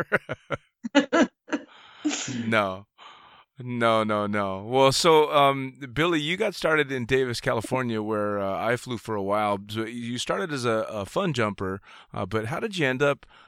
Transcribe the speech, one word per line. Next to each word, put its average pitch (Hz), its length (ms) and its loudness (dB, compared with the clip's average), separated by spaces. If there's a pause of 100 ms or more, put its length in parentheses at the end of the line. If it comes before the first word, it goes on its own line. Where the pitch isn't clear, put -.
(960)
<laughs> 285 340 4 (1160)
No. 98 400 0 (680)
No, 117 460 2
no, 107 240 0
no. 101 380 -4
Well, 135 260 6
so, 151 420 6
um, 139 460 2 (140)
Billy, 160 280 2
you 160 160 -2
got 202 200 -4
started 156 340 0
in 127 160 -4
Davis, 127 340 0
California, 120 640 -2
where, 104 380 -2
uh, 98 180 -2
I 110 180 0
flew 120 220 -10
for 110 160 -6
a 101 80 -4
while. 101 360 0 (100)
So 110 160 -4
you 120 340 -8
started 180 340 -4
as 131 120 -4
a, 110 260 2
a 101 160 -4
fun 180 260 -2
jumper, 101 480 -2 (320)
uh, 104 140 -4
but 107 200 -2
how 139 120 -6
did 214 180 -6
you 165 120 0
end 131 120 -2
up, 143 240 2 (240)